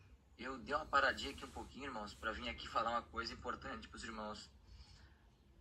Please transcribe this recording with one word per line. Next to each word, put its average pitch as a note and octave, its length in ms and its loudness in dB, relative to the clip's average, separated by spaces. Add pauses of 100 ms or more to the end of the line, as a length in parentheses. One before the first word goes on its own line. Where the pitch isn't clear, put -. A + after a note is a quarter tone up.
(360)
Eu B2+ 220 -2
dei C3 160 0
uma D3+ 100 2
paradinha C#3 460 6
aqui C3+ 140 -6
um B2+ 60 -6
pouquinho, A#2+ 340 -6
irmãos, A2 280 -2
pra A2 200 0
vir A#2 160 -2
aqui - 180 -4
falar A#2 240 4
uma C#3+ 120 6
coisa A#2 300 -2
importante A#2 540 -4
pros G#2+ 160 -10
irmãos. G#2+ 480 -4 (1120)